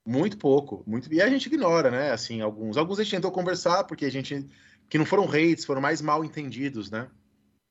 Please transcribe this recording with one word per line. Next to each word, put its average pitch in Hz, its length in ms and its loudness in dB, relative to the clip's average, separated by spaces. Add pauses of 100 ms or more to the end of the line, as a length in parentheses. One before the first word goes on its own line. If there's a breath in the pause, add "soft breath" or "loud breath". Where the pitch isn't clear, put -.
Muito 165 320 0
pouco. 139 480 2
Muito... 131 280 -6
e 165 80 4
a 214 80 4
gente 269 180 0
ignora, 262 420 2
né? 131 220 0
Assim, 113 300 -4
alguns. 107 360 -4
Alguns 180 220 0
a 220 40 0
gente 208 120 -4
tentou 180 160 -2
conversar, 180 540 0
porque 147 200 -6
a 131 60 0
gente, 139 360 -6 (420 loud breath)
que - 80 2
não 151 80 4
foram 190 240 4
hates, 156 360 2
foram 135 160 -2
mais 143 200 0
mal 151 220 0
entendidos, 123 680 -8
né? 117 180 -6 (600)